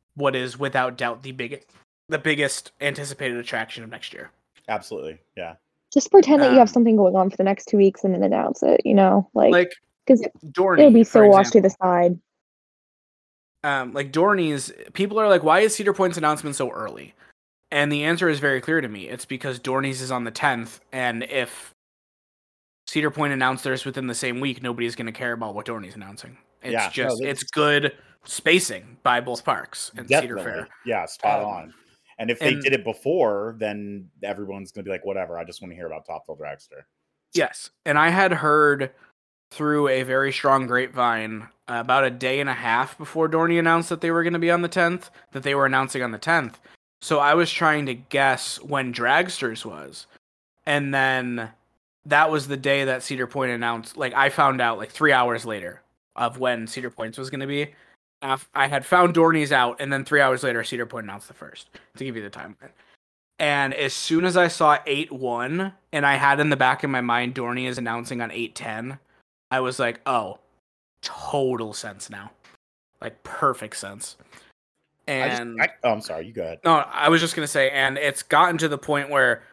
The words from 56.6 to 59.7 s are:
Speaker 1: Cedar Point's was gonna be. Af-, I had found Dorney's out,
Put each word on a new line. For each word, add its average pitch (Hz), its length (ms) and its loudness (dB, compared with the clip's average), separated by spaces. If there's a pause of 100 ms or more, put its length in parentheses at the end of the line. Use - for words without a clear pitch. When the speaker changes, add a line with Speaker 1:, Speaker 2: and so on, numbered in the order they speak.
Speaker 1:
Cedar 123 220 -10
Point's 110 280 -12
was 131 120 -12
gonna 135 180 -8
be. 143 260 -6 (480)
Af-, 135 320 -4
I 139 140 2
had 139 180 -4
found 175 280 4
Dorney's 165 360 4
out, 123 300 2